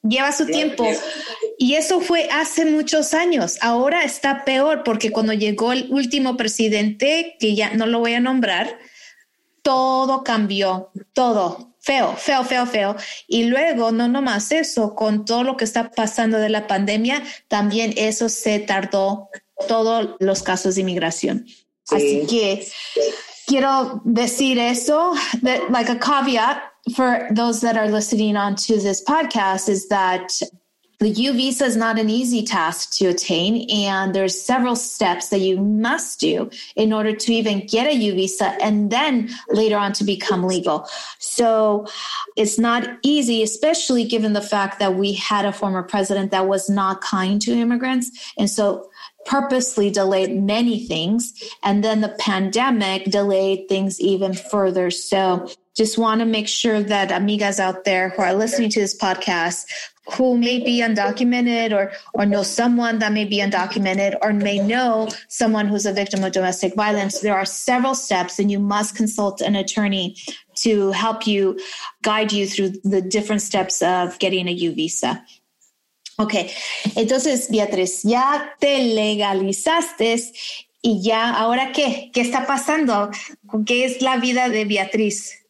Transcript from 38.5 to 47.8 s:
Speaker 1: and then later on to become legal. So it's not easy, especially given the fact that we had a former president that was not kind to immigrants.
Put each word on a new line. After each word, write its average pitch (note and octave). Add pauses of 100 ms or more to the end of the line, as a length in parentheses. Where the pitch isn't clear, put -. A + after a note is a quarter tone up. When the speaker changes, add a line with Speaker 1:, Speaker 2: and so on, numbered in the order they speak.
Speaker 1:
and G#3
then B3 (200)
later G#3+
on G3+
to G3+
become F#3+
legal. F3 (320)
So A3 (520)
it's G#3+
not A#3 (140)
easy, B3
especially B3+
given A3
the G#3
fact G3
that F#3+
we G3
had G3+
a G3
former F#3+
president G3
that F#3+
was G3
not F#3+
kind G3
to A#3
immigrants. A#3+ (280)